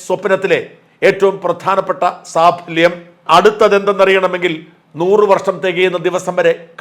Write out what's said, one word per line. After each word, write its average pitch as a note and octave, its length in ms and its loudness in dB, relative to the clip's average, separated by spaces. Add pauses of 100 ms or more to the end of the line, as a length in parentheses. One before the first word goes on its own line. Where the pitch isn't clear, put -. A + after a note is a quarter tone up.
സ്വപ്നത്തിലെ F#3 540 -2 (480)
ഏറ്റവും F#3+ 360 0
പ്രധാനപ്പെട്ട F3+ 600 -4 (300)
സാഫല്യം. E3+ 600 2 (420)
അടുത്തതെന്തെന്നറിയണമെങ്കിൽ F#3+ 1160 2 (480)
നൂറ് G3+ 300 2
വർഷം F#3+ 320 0
തികയുന്ന F3+ 440 -2
ദിവസം F3+ 320 -6
വരെ E3+ 140 2 (280)